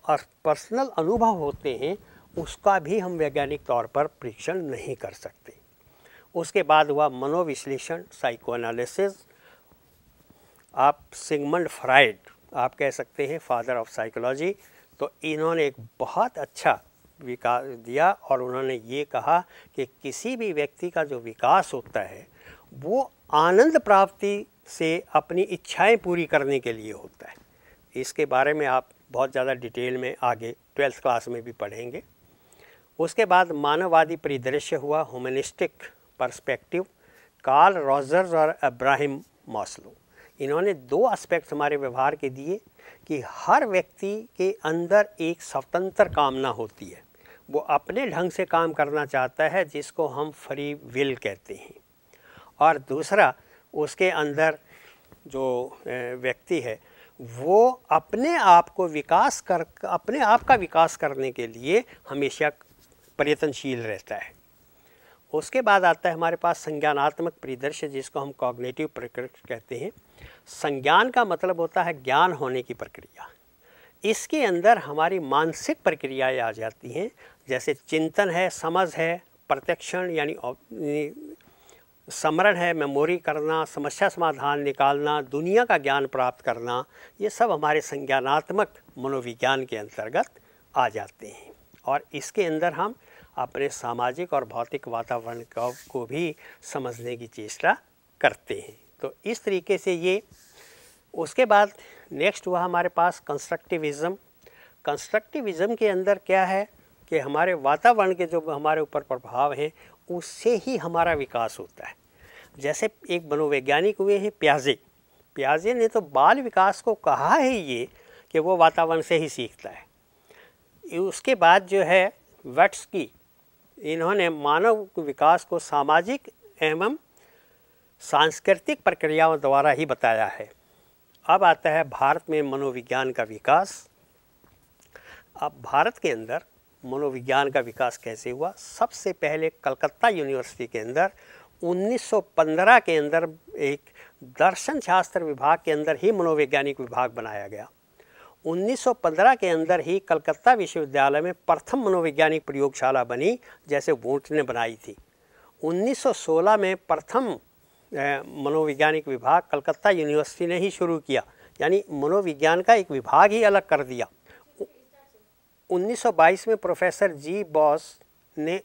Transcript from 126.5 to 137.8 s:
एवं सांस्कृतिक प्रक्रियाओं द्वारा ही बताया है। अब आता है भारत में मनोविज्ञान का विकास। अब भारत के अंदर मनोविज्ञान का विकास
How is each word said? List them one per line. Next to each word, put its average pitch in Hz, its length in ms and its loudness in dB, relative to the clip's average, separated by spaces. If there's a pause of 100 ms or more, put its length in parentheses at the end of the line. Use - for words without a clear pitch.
एवं 170 340 0 (1040)
सांस्कृतिक 165 800 0
प्रक्रियाओं 160 600 2
द्वारा 139 300 4
ही 147 160 0
बताया 113 400 0
है। - 240 -10 (760)
अब 190 200 4
आता 165 260 4
है 160 180 2
भारत 143 420 0
में 156 120 0
मनोविज्ञान 131 720 -4
का 120 100 -4
विकास। 139 640 0 (1500)
अब 147 200 -4
भारत 147 380 0
के 165 120 -2
अंदर 117 340 -6 (400)
मनोविज्ञान 131 640 0
का 139 100 0
विकास 120 360 -4